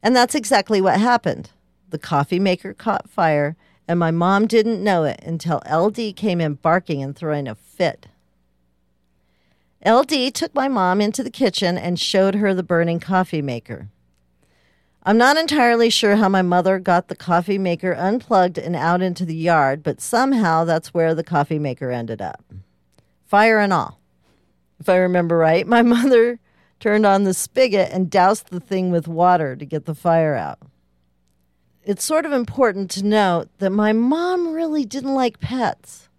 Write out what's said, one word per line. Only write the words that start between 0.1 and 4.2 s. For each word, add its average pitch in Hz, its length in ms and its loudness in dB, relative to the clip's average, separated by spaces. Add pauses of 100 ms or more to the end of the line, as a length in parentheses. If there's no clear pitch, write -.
that's 247 200 2
exactly 220 440 0
what 190 220 2
happened. 233 500 0 (380)
The 156 100 -10
coffee 156 400 -2
maker 190 340 -2
caught - 360 -6
fire, 151 480 0 (320)
and 170 100 0
my 165 120 0
mom 190 360 2